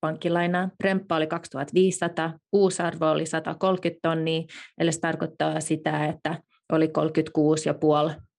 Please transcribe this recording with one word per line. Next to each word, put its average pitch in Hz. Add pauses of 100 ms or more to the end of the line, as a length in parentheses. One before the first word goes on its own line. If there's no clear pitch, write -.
pankkilainaa. 175 (140)
Remppa 190
oli 156
kaksituhatta 160
viisisataa, 170 (200)
uusarvo 170
oli 156
satakolkyt 170
tonnia, 160 (360)
eli 165
se 160
tarkoittaa 156
sitä, 156
että 151 (360)
oli 160
kolkytkkuus 156
ja 151
puoli 151 (280)